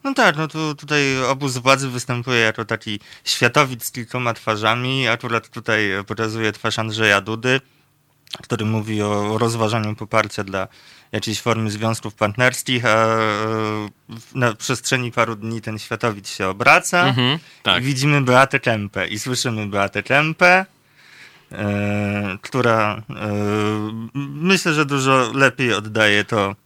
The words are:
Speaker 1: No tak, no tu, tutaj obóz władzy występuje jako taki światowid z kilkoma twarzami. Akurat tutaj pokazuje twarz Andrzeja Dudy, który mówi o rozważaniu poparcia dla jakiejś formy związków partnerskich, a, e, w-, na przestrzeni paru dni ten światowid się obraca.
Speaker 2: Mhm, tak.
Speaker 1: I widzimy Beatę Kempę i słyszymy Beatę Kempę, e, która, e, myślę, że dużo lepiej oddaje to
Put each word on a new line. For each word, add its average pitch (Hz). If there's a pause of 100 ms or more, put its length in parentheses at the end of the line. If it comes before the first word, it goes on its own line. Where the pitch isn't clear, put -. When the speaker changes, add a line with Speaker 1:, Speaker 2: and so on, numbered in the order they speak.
Speaker 1:
No 277
tak, 185
no 156
tu, 156
tutaj 139
obóz 131
władzy 131
występuje 123
jako 110
taki 110 (240)
światowid 127
z -
kilkoma 120
twarzami. 120
Akurat 117
tutaj 107 (180)
pokazuje 110
twarz 113
Andrzeja 107
Dudy, 113 (840)
który 110
mówi 107
o 104
rozważaniu 113
poparcia 107
dla 95 (440)
jakiejś 107
formy 110
związków 110
partnerskich, 123
a, 113
e, 113 (920)
w-, 113
na 123
przestrzeni 123
paru 113
dni 110
ten 110
światowid 107
się -
obraca. 151
Speaker 2:
Mhm, 127 (240)
tak. 95
Speaker 1:
I -
widzimy 143
Beatę 131
Kempę 101
i 104
słyszymy 117
Beatę 101
Kempę, 175 (840)
e, 101
która, 113
e, 107 (1000)
myślę, 170
że 151
dużo 135
lepiej 131
oddaje 107
to 104 (100)